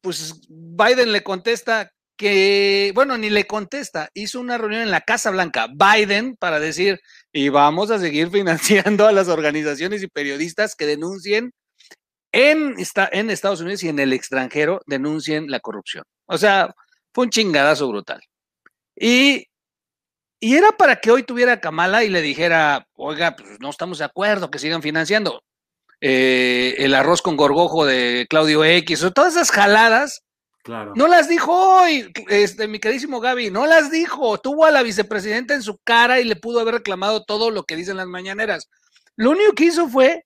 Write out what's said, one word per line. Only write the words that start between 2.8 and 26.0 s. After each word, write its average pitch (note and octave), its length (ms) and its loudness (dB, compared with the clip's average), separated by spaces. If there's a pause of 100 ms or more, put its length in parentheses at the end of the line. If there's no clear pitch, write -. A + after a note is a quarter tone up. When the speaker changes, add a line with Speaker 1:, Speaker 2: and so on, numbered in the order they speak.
Speaker 1:
bueno, B3+ 240 0
ni G#3+ 100 -4
le G#3 180 0
contesta, G#3 680 -8
hizo G#3+ 260 -10
una B3 160 -6
reunión A3 240 -4
en A3+ 100 -4
la E3+ 120 0
Casa A3+ 280 -2
Blanca, E3 380 -2
Biden, G#3 680 2
para E3 220 -2
decir, E3 440 -2 (280)
"Y C#3 200 0
vamos D3+ 400 2
a A3 80 0
seguir E3 320 -2
financiando G3 760 2
a A3 60 6
las F#3+ 160 2
organizaciones D#3 760 -2
y F#3+ 40 -10
periodistas D#3 680 -6
que D3+ 120 -6
denuncien F#3+ 680 -4 (800)
en C#4+ 460 2
esta-, F#3+ 340 -2
en G#3+ 160 -4
Estados G3 320 -4
Unidos F#3+ 220 -8
y E3+ 80 -4
en D3 80 -4
el C3 160 0
extranjero, C#3 720 -4
denuncien D3+ 640 -6
la B2 100 -6
corrupción". G2+ 440 -14 (200)
O E3+ 140 -6
sea, G3 360 2 (380)
fue B3 120 0
un A#3 60 -4
chingadazo D3 580 0
brutal. - 340 -10 (720)
Y, B3+ 520 2 (920)
y A3+ 160 0
era F#4+ 180 6
para D#4+ 280 2
que A3 100 0
hoy B3+ 140 4
tuviera B3 340 0
Kamala F3+ 460 0
y G#3 60 -2
le F3 120 0
dijera, D3+ 720 0
"Oiga, D3+ 400 -4
pues G#2 240 -20
no C3+ 120 -12
estamos E3+ 280 -10
de D3+ 60 -6
acuerdo, F#3 480 -4
que C#3 80 -10
sigan D#3 220 -6
financiando, D#3+ 600 -4 (580)